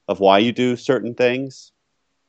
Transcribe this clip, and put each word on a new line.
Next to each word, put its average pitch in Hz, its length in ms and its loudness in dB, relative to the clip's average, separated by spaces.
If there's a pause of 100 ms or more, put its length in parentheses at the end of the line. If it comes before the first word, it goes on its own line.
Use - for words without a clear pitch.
of 98 120 -6
why 98 180 6
you 117 140 2
do 123 240 -2
certain 120 380 -4
things? 127 580 -4 (560)